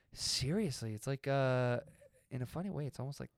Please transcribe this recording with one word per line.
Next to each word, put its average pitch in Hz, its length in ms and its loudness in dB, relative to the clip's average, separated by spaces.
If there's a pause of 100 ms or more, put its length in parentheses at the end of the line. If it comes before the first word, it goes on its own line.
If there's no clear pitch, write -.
(140)
Seriously, 131 800 0
it's 104 100 -10
like, 139 220 -4
uh, 127 520 4 (520)
in 127 100 -4
a 120 60 -2
funny 190 240 -4
way, 147 160 -2
it's - 120 -8
almost 135 200 -4
like 123 180 -10